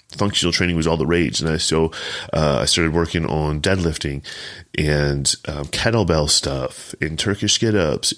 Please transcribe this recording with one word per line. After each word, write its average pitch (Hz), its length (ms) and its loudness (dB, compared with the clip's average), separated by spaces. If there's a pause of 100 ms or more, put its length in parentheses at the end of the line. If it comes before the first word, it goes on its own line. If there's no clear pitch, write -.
(160)
Functional 101 360 0
training 87 240 0
was 80 100 2
all 82 100 2
the 76 100 0
rage. 82 340 2
And 80 80 -2
I, 78 100 0
so, 80 340 2 (400)
uh, 76 300 2
I - 20 2
started 82 280 2
working 82 340 0
on 76 340 0
deadlifting 78 640 0 (540)
and, 73 560 2 (120)
um, 73 200 -6
kettlebell 85 600 2
stuff - 720 -2
and 80 180 -4
Turkish 101 400 0
get-ups 101 600 2